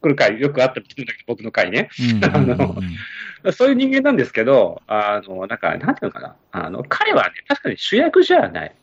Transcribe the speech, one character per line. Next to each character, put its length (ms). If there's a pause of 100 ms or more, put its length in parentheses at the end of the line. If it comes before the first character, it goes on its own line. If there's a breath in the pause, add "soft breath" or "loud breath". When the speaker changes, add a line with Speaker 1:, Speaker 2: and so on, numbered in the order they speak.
Speaker 1:
く 80
る 60
回 240
よ 100
く 120
あ 60
っ 60
た 60
り 100
す 80
る 60
ん 20
だ 80
け 60
ど、 80
僕 160
の 80
回 200
ね。 180 (100)
Speaker 2:
う 40
ん 200
う 40
ん 160
う 40
ん 40
う 40
ん。 60
Speaker 1:
<laughs> 20
あ 140 (680 loud breath)
の、 60
そ 160
う 20
い 40
う 20
人 180
間 80
な 100
ん 60
で 80
す 80
け 100
ど、 440
あ 380
の、 220
な 80
ん 40
か、 180
な 140
ん 40
て 100
い 40
う 20
の 0
か 80
な。 160 (160)
あ 180
の、 180
彼 260
は 160
ね、 20 (160)
確 160
か 60
に 80
主 180
役 280
じ 100
ゃ 160
な 160
い。 180